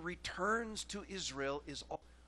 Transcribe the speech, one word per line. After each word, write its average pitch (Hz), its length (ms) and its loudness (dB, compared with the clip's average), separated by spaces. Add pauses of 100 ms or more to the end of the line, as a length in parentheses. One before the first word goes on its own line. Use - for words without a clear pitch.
returns 208 840 2
to 196 240 -4
Israel 139 580 0
is 139 160 -4 (440)